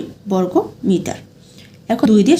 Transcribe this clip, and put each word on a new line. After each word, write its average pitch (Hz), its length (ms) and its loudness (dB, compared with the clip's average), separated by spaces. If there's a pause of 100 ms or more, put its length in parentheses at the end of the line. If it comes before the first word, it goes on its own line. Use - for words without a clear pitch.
(300)
বর্গ 185 240 -2 (340)
মিটার। - 420 -4 (600)
এখন 233 200 0
দুই 208 140 6
দিয়ে 330 140 4